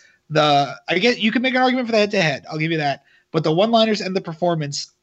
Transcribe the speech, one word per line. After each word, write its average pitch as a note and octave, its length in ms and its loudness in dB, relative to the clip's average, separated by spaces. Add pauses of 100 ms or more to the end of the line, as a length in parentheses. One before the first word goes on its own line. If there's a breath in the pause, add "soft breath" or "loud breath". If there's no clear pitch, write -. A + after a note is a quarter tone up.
(300 soft breath)
the, D3 440 2 (140)
I E3 100 -2
guess A3+ 200 0
you G#3 140 2
can A#3 100 0
make B3 120 -2
an B3+ 80 2
argument B3+ 260 0
for A3+ 40 -4
the A3+ 60 4
head-to-head, F#3+ 520 0
I'll D#3+ 80 -6
give D#3+ 140 -2
you E3 60 -2
that. C#3 260 -4 (260 soft breath)
But E3 140 -2
the D#3+ 80 2
one-liners A3 480 2
and F#3+ 160 -6
the F#3+ 40 -2
performance E3 720 -4 (100)